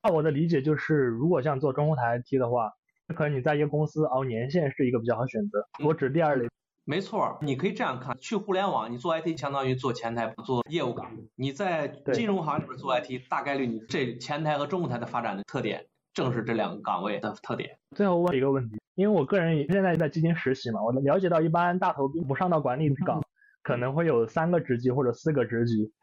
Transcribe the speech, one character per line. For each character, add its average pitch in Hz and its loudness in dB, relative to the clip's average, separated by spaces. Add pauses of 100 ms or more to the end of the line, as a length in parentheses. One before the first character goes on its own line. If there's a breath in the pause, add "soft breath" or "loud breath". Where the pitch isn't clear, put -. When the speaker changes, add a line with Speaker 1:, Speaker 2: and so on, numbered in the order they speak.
Speaker 1:
那 202 4
我 156 4
的 156 2
理 147 2
解 165 2
就 151 2
是， 147 2
如 117 0
果 170 2
像 139 0
做 135 0
中 147 2
后 156 2
台 120 0
I 123 -2
T 127 -2
的 123 2
话， 117 0 (420)
可 156 0
能 143 0
你 127 -2
在 151 2
一 147 2
个 151 2
公 151 0
司 151 0
熬 135 0
年 123 -2
限 147 0
是 135 2
一 120 2
个 120 2
比 113 -4
较 117 2
好 123 0
选 110 -2
择。 104 -2 (160)
我 151 4
指 135 0
第 147 2
二 147 2
类。 117 0 (380)
Speaker 2:
没 160 -2
错， 175 -2
你 139 -2
可 151 0
以 226 -2
这 254 -4
样 131 -4
看， 127 -8
去 - -4
互 196 -2
联 190 2
网， 117 -2
你 120 -8
做 165 -2
I 160 0
T 160 -2
相 143 -4
当 139 -2
于 127 2
做 127 0
前 117 -4
台， 113 -2 (120)
做 123 0
业 160 -2
务 127 -2
岗。 - -10 (240)
你 135 -4
在 160 -2 (240)
金 226 2
融 196 0
行 151 -2
业 156 0
里 - -12
边 - -14
做 131 -2
I 123 2
T， 127 -8
Speaker 1:
对。 - -14
Speaker 2:
大 147 -2
概 139 -2
率 135 0
你 110 -4
这 127 -2
前 147 -4
台 151 2
和 143 0
中 180 -2
后 160 -2
台 120 -2
的 117 -6
发 120 -4
展 107 -4
的 98 -8
特 - -6
点， 104 -6 (260)
正 135 -2
是 120 -2
这 117 -2
两 104 0
个 104 -12
岗 95 -2
位 104 -4
的 104 -6 (100)
特 113 -6
点。 - -10 (180)
Speaker 1:
最 202 2
后 180 4
问 175 2
一 - 2
个 135 2
问 131 0
题， 107 -12 (180)
因 190 4
为 208 4
我 135 2
个 196 2
人 165 2
也 139 0
现 190 2
在 180 2
在 160 0
基 160 -2
金 165 4
实 131 0
习 120 -4
嘛， 104 -4
我 113 0
了 139 4
解 185 2
到 170 4
一 165 4
般 175 2
大 185 2
头 139 0
并 160 -4
不 135 -2
上 185 0
到 165 4
管 135 0
理 156 4 (160)
岗， 117 0
Speaker 2:
嗯。 - -4 (380 soft breath)
Speaker 1:
可 127 -2
能 123 -2
会 165 2
有 117 4
三 160 0
个 175 4
职 127 0
级 123 0
或 131 2
者 120 2
四 156 -2
个 131 2
职 117 0
级。 107 0 (120)